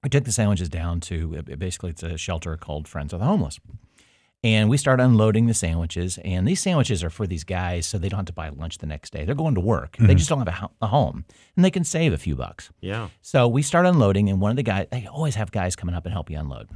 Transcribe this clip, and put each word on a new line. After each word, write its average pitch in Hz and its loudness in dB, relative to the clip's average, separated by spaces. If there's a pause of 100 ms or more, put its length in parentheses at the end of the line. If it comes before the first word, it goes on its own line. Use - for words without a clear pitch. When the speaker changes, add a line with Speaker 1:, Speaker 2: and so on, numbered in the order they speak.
Speaker 1:
We 135 -2
took 139 2
the 117 -4
sandwiches 101 2
down 85 -2
to, 80 -6 (120)
uh, 69 -10
basically 90 -6
it's 80 -10
a 85 -6
shelter 82 -6
called 76 -8
Friends 73 -8
of 87 -6
the 104 -2
Homeless. 135 0 (840)
And 110 4
we 139 4
start 131 4
unloading 113 6
the 113 2
sandwiches. 87 -2
And 92 0
these 185 0
sandwiches 127 0
are 82 -4
for 104 -6
these 85 -6
guys 90 -4
so - -4
they 90 -2
don't 98 -4
have 95 -4
to 87 -10
buy 80 -8
lunch 76 -10
the - -12
next 76 -10
day. 73 -8
They're 82 -2
going 147 0
to 92 0
work. 87 -2
They 117 6
Speaker 2:
Mm-hmm. 92 10
Speaker 1:
just - 4
don't 151 2
have 120 -2
a 85 -4
ho-, - -8 (100)
a 110 -2
home. 110 0 (300)
And 180 6
they 185 4
can 180 0
save 160 0
a 78 -2
few 73 -2
bucks. - -10 (100)
Speaker 3:
Yeah. 101 -8 (140)
Speaker 1:
So 123 2
we 127 2
start 175 4
unloading, 104 4
and 95 2
one 101 2
of 123 0
the 143 -2
guys, 98 -2
they 117 -6
always 147 -4
have 107 -4
guys 90 -2
coming 87 -6
up 87 -6
and 87 -6
help 82 -6
you 78 -6
unload. 67 -8